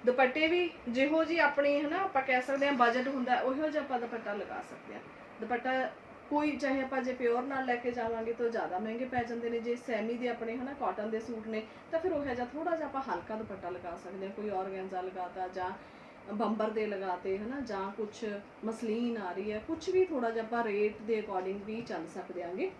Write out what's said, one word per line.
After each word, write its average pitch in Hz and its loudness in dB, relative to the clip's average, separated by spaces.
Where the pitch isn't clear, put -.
ਦੁਪੱਟੇ 262 6
ਵੀ 349 4
ਜਿਹੋ 285 4
ਜੀ 320 2
ਆਪਣੀ 285 6
ਹੈ 294 2
ਨਾ 330 0
ਆਪਾਂ 370 2
ਕਹਿ 254 4
ਸਕਦੇ 277 2
ਹਾਂ 285 4
ਬਜਟ 247 6
ਹੁੰਦਾ 254 2
ਉਹੋ 269 2
ਜਿਹਾ 294 0
ਆਪਾਂ 254 -2
ਦੁਪੱਟਾ 226 -4
ਲਗਾ 156 -6
ਸਕਦੇ - -14
ਹਾਂ। - -10
ਦੁਪੱਟਾ 240 0
ਕੋਈ 294 4
ਚਾਹੇ 269 2
ਆਪਾਂ 262 0
ਜੇ 254 0
ਪਿਓਰ 240 4
ਨਾਲ 269 -2
ਲੈ 247 2
ਕੇ 247 0
ਜਾਵਾਂਗੇ 226 -2
ਤਾਂ 233 0
ਜ਼ਿਆਦਾ 196 0
ਮਹਿੰਗੇ 220 -2
ਪੈ 247 0
ਜਾਂਦੇ 233 -2
ਨੇ, 233 0
ਜੇ 240 0
ਸੈਮੀ 226 -2
ਦੇ 247 -2
ਆਪਣੇ 226 -2
ਹੈ 254 -4
ਨਾ 269 -6
ਕਾਟਨ 208 0
ਦੇ 220 0
ਸੂਟ 220 -6
ਨੇ 220 -2
ਤਾਂ 330 2
ਫਿਰ 359 2
ਉਹੋ 285 2
ਜਿਹਾ 247 0
ਥੋੜ੍ਹਾ 330 0
ਜਿਹਾ 302 -2
ਆਪਾਂ 262 -2
ਹਲਕਾ 180 -4
ਦੁਪੱਟਾ 196 -6
ਲਗਾ 175 -8
ਸਕਦੇ 190 -8
ਹਾਂ, 202 -6
ਕੋਈ 208 -4
ਔਰਗੈਂਜ਼ਾ 190 -4
ਲਗਾਤਾ 185 -4
ਜਾਂ 185 -4
ਬੰਬਰ 214 2
ਦੇ 214 0
ਲਗਾਤੇ 190 -2
ਹੈ 214 -4
ਨਾ, 269 -4
ਜਾਂ 202 -2
ਕੁਛ 208 -4
ਮਸਲਿਨ 226 0
ਆ 196 -4
ਰਹੀ 196 -2
ਹੈ, 214 -2
ਕੁਛ 330 -2
ਵੀ 370 8
ਥੋੜ੍ਹਾ 262 2
ਜਿਹਾ 226 0
ਆਪਾਂ 233 0
ਰੇਟ 208 2
ਦੇ 214 2
according 196 -2
ਵੀ 220 -4
ਚੱਲ 170 -4
ਸਕਦੇ 180 -6
ਆਂਗੇ। 190 -2